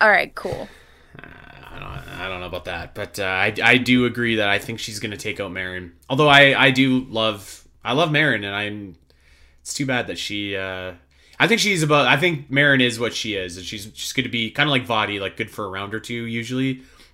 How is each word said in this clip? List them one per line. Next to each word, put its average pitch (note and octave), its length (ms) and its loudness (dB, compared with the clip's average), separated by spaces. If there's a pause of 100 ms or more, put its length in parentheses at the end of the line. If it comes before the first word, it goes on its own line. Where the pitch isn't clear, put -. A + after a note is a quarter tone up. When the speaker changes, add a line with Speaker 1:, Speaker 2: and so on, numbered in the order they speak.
Speaker 1:
all G#3+ 100 8
right, E3+ 240 4
cool." - 340 -8 (540)
Speaker 2:
Uh, - 40 -20 (440)
I - 80 -16
don't, F2 300 -12 (120)
I F#2 80 -6
don't F#2 120 -8
know F2+ 60 -10
about F2 200 -8
that, E2+ 300 -8
but, G#2 240 -10
uh, - 40 0
I, F#2+ 380 2
I A#2+ 160 8
do B2 280 4
agree A#2+ 300 0
that G#2 140 0
I G2+ 80 2
think A2+ 220 -8
she's G#2 180 -10
gonna G#2+ 180 -6
take G2+ 240 -8
out G2 120 -6
Marin. F#2 400 -8 (180)
Although D3 180 4
I, C#3 380 10
I C#3 60 6
do C3 360 4
love, A2 580 -4 (180)
I A2+ 100 -2
love D#3+ 180 2
Marin, C#3+ 320 2
and G2+ 100 -6
I'm, G#2 420 -6 (680)
it's - 100 -12
too C#3+ 140 -4
bad B2+ 220 -2
that F2 100 -8
she, G2+ 380 -4
uh, F#2 360 -6 (460)
I C#3+ 100 0
think G#3+ 120 0
she's F#3 240 0
about, D3 240 2
I C3+ 80 2
think D#3 340 -2
Marin C#3 300 2
is A#2+ 180 0
what A2+ 160 -4
she G#2+ 200 -6
is, F2+ 220 -6
and F#2 80 -12
she's, G#2 300 -12
she's - 180 -10
gonna A#2+ 160 -2
be A2+ 220 -2
kinda D3 220 0
like B2+ 120 0
Vaati, G#2+ 360 0
like, F#2+ 160 -6
good A2 140 -6
for F#2+ 140 -8
a F2 40 -6
round G2 260 -8
or A2 60 -6
two A#2 260 -8
usually, B2+ 560 -2 (320)